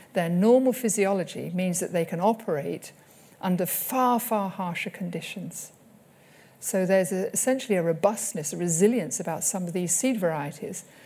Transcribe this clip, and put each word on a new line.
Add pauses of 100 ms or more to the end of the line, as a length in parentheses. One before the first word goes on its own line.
(120)
their
normal
physiology
means
that
they
can
operate (480)
under
far,
far
harsher
conditions. (880)
So
there's
a,
essentially
a
robustness,
a
resilience
about
some
of
these
seed
varieties, (220)